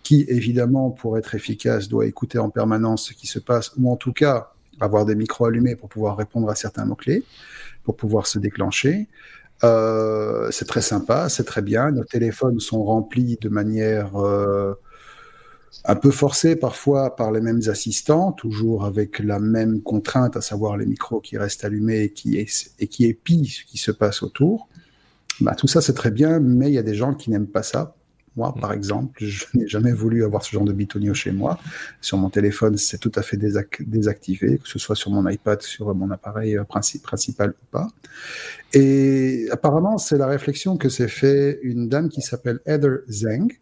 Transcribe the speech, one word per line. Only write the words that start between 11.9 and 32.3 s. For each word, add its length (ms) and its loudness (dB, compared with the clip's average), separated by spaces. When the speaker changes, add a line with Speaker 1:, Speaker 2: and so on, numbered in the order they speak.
Speaker 1:
Nos 140 0
téléphones 560 0
sont 200 -2
remplis 600 0
de 80 -4
manière, 680 0
euh, 580 0
un 120 4
peu 160 6
forcée 440 4
parfois 640 0
par 160 0
les 80 2
mêmes 260 2
assistants, 640 0
toujours 540 -2
avec 340 -2
la 200 0
même 420 2
contrainte, 560 0
à 40 -4
savoir 360 -2
les 80 -2
micros 340 -2
qui 180 -10
restent 280 -4
allumés 380 0
et 100 0
qui 240 -2
es-, 100 -2
et 80 -4
qui 160 0
épient 400 2
ce 220 -6
qui 120 -14
se 140 -2
passe 320 0
autour. 460 0
Bah, 140 2
tout 120 0
ça, 140 4
c'est 120 0
très 180 0
bien, 280 4
mais 300 4
il 40 2
y 40 2
a 60 0
des 120 -2
gens 180 0
qui 160 -6
n'aiment 180 0
pas 160 -2
ça. 320 -4
Moi, 200 -2
Speaker 2:
Mm. 40 -10
Speaker 1:
par 140 -4
exemple, 500 -4
je 300 -6
n'ai 140 2
jamais 240 2
voulu 320 2
avoir 200 0
ce 80 -10
genre 140 0
de 80 2
bitonio 400 -2
chez 180 -4
moi. 280 -2
Sur 160 -4
mon 120 0
téléphone, 480 2